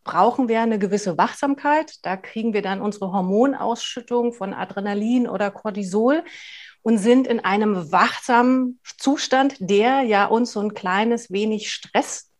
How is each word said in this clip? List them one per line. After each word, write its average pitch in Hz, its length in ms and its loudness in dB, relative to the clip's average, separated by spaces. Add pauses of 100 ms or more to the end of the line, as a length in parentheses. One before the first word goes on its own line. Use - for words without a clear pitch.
brauchen 233 460 2
wir 226 100 0
eine 226 200 0
gewisse 190 380 -2
Wachsamkeit. 285 840 0
Da 185 160 -6
kriegen 220 340 -6
wir 202 100 -2
dann 190 200 -4
unsere 202 320 -6
Hormonausschüttung 233 1200 -2
von 196 200 -8
Adrenalin 208 760 -2
oder 202 220 -2
Cortisol 214 720 -2 (560)
und 226 160 2
sind 240 280 4
in 233 140 -2
einem 196 500 0
wachsamen 247 920 2 (160)
Zustand, 269 640 0
der 214 420 2
ja 208 240 4
uns 233 260 2
so 214 80 -6
ein 208 140 -2
kleines 208 580 -2
wenig 214 400 -2
Stress - 680 -4